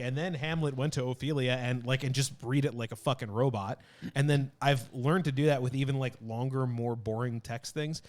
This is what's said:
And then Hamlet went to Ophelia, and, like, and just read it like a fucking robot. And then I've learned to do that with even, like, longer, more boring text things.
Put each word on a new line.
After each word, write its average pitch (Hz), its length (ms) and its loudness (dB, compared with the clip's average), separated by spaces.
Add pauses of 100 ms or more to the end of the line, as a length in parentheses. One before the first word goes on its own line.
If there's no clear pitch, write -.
And 127 160 -4
then 175 180 0
Hamlet 156 420 0
went 139 180 0
to 135 100 0
Ophelia, 127 480 0
and, 127 320 0
like, 131 200 0
and 131 100 0
just 135 180 0 (100)
read 135 220 2
it 139 100 0
like 117 180 -4
a 117 40 -8
fucking 120 340 -2
robot. 113 480 0 (360)
And 139 140 2
then 139 320 4
I've 135 320 2
learned 147 320 2
to 147 80 0
do 135 140 2
that 143 160 4
with 123 120 -2
even, 135 240 0
like, 127 220 -2
longer, 127 460 -2
more 120 300 -2
boring 117 440 -2
text 117 340 -8
things. 151 340 -4